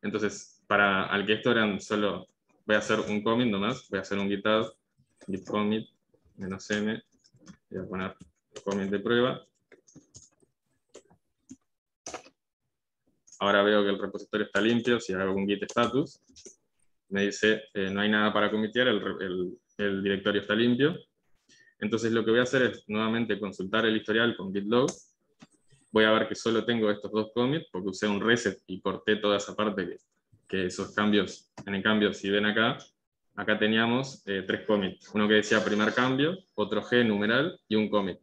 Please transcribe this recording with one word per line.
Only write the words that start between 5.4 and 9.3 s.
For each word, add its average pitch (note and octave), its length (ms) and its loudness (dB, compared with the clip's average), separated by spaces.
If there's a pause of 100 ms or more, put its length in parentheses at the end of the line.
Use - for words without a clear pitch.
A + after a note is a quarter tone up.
commit, G#2 420 -2 (480)
menos F#2+ 340 -10
M, G#2+ 320 -2 (680)
voy F#2+ 100 -10
a F#2 60 -10
poner F#2 300 -8 (480)
commit G2 240 -2
de G2 120 -2
prueba. A#2+ 440 0 (4000)